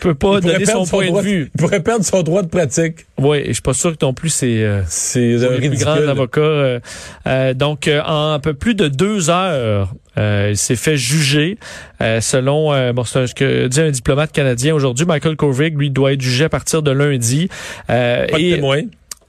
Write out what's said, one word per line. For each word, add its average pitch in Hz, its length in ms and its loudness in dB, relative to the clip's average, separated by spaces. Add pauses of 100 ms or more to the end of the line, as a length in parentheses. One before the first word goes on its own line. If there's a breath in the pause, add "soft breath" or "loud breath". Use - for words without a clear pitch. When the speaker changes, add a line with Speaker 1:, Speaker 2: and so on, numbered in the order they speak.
Speaker 1:
peut 165 160 0
pas 202 220 2
Speaker 2:
Il - 20 -2
pourrait 175 140 2
Speaker 1:
donner 190 100 0
Speaker 2:
perdre 202 200 2
Speaker 1:
son 165 60 -6
point 196 140 0
de 185 60 0
Speaker 2:
droit, 196 120 2
Speaker 1:
vue. 185 320 0
Speaker 2:
il - 60 -2
pourrait 170 200 2
perdre 226 240 0
son 185 200 0
droit 175 180 0
de 165 60 -4
pratique. 165 580 -2 (120)
Speaker 1:
Oui, 143 200 2
et - 80 -4
je 120 60 -2
suis - 100 -6
pas 135 100 0
sûr 160 240 -2
que - 80 -2
non 131 100 0
plus 160 160 -4
c'est, 117 340 0
euh, 101 240 0
Speaker 2:
C'est, 120 500 0
Speaker 1:
c'est 120 60 2
Speaker 2:
euh, 127 80 2
Speaker 1:
les 123 60 0
plus 139 100 0
Speaker 2:
ridicule. - 160 0
Speaker 1:
grands 151 240 2
avocats. 139 320 0
Euh, 143 400 2 (480 loud breath)
euh, 131 260 0
donc, 147 320 -2
euh, 151 180 2
en 156 280 -2
un 143 80 -2
peu 156 140 -2
plus 226 200 -2
de 190 140 0
deux 175 420 0
heures, 123 640 0 (240)
euh, 104 320 0
il 104 60 -2
s'est - 180 -2
fait 151 220 0
juger. 147 600 0 (440 loud breath)
Euh, 113 200 0
selon, 143 520 0
euh, 127 200 2
bon, 123 120 -2
c'est 131 160 -2
un, 127 80 0
ce - 80 -14
que 127 320 2
dit 131 120 0
un 156 120 2
diplomate 139 400 0
canadien 139 420 0
aujourd'hui, 139 320 0
Michael 160 300 0
Kovrig, 147 420 0
lui, 143 120 0
doit 135 240 2
être 139 80 -2
jugé 127 240 0
à - 20 2
partir 156 340 -2
de 147 80 2
lundi. 139 580 0 (420 loud breath)
Euh, 120 360 2
Speaker 2:
Pas - 120 0
de 160 40 0
Speaker 1:
et 175 140 2
Speaker 2:
témoin. 139 240 0 (480)